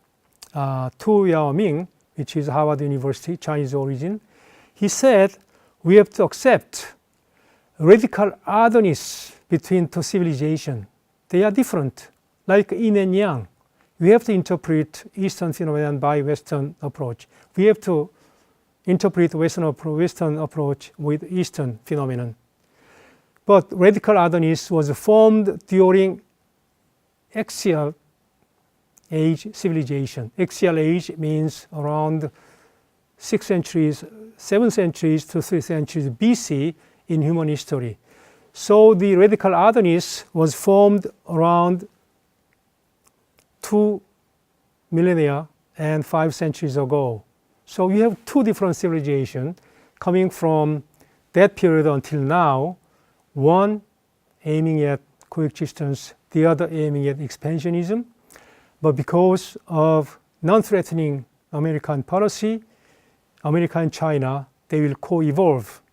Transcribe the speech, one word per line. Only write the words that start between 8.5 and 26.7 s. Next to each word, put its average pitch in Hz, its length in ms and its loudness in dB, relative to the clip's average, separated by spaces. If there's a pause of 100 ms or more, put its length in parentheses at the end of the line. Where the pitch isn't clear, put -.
between 170 400 0
two 170 120 -6
civilizations. 151 840 -4 (420)
They 185 160 2
are 214 80 2
different, 185 560 -4 (400)
like 196 240 2
yin 208 240 0
and 190 180 2
yang. 170 360 -2 (500)
We 170 120 6
have 233 120 6
to 226 80 -4
interpret 165 800 -2
Eastern 185 380 -4
phenomenon 151 480 -4
by 147 220 0
Western 147 600 -4
approach. 135 460 -10 (300)
We 190 80 2
have 214 160 2
to 160 280 -2 (760)
interpret 180 500 0
Western 160 300 -2
appro-, 151 320 -4
Western 160 400 -2
approach 147 600 -6
with 147 320 -4
Eastern 156 540 -6
phenomenon." 127 520 -6 (1120)
But 202 280 6
radical 202 440 2
otherness 165 540 0
was 156 260 0
formed 214 720 4
during 185 540 2 (1120)